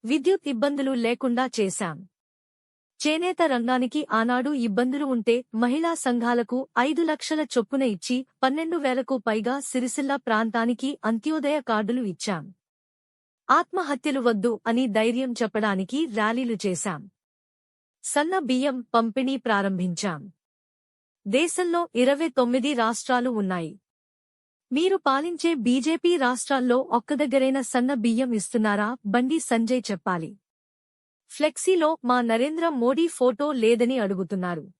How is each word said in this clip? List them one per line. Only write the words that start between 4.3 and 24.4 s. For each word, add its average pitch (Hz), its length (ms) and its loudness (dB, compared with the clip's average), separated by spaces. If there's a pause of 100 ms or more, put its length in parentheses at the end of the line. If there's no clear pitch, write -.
ఇబ్బందులు 254 380 0 (100)
ఉంటే 233 200 2 (260)
మహిళా 302 300 2 (140)
సంఘాలకు 240 520 0 (300)
ఐదు 320 240 0
లక్షల 311 300 -2 (120)
చొప్పున 262 300 0 (120)
ఇచ్చి 247 220 -2 (260)
పన్నెండు 320 420 0
వేలకు 254 320 0 (100)
పైగా 220 280 0 (140)
సిరిసిల్ల 269 460 -2 (100)
ప్రాంతానికి 226 640 0 (220)
అంత్యోదయ 294 480 0 (100)
కార్డులు 220 320 0 (120)
ఇచ్చాం. 165 300 -6 (1160)
ఆత్మహత్యలు 294 680 -2
వద్దు 226 260 0 (180)
అని 247 140 2 (120)
ధైర్యం 240 340 0 (120)
చెప్పడానికి 208 580 -2 (160)
ర్యాలీలు 226 480 -2
చేశాం. 180 360 -4 (1000)
సన్న 320 360 0
బియ్యం 262 380 0 (160)
పంపిణీ 233 400 0 (120)
ప్రారంభించాం. 190 760 -2 (1040)
దేశంలో 339 560 0 (200)
ఇరవై 285 260 2 (100)
తొమ్మిది 247 360 2
రాష్ట్రాలు 240 560 0 (100)
ఉన్నాయి. 180 320 -4 (1000)